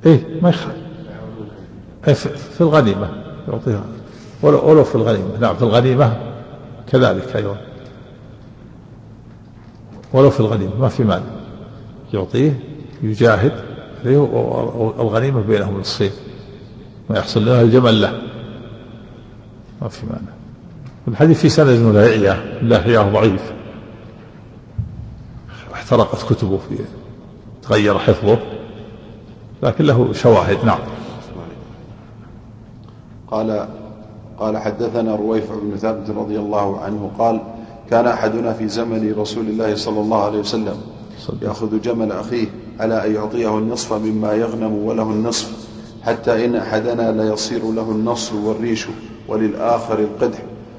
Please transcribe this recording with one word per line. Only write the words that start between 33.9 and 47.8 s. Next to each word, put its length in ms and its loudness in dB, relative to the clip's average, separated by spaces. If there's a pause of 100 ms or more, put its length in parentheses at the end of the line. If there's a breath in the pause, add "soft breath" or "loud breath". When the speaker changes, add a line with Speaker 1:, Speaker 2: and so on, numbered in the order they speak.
Speaker 2:
قال: 180 -2
"حدثنا 580 -2
رويفع 400 -2
بن 220 -6
ثابت 320 -4
رضي 300 -4
الله 400 -2
عنه 380 -6
قال: 240 2 (480 loud breath)
كان 180 4
أحدنا 460 -2
في 140 -4
زمن 500 -2
رسول 280 -4
الله 300 0
صلى 240 -2
الله 240 2
عليه 160 -2
وسلم 360 -4 (440)
Speaker 1:
صلى 160 -8
الله. 120 -6
Speaker 2:
يأخذ 340 -4
جمل 300 -2
أخيه 360 -4 (320)
على 260 0
أن 100 0
يعطيه 420 -2
النصف 360 -2
مما 400 -2
يغنم 400 -2
وله 300 -2
النصف، 480 -2 (520 loud breath)
حتى 420 0
إن 100 0
أحدنا 560 -2
ليصير 600 -2
له 200 -4